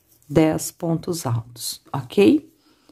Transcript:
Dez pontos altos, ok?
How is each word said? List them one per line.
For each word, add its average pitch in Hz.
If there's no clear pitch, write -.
Dez 156
pontos 165
altos, -
ok? 208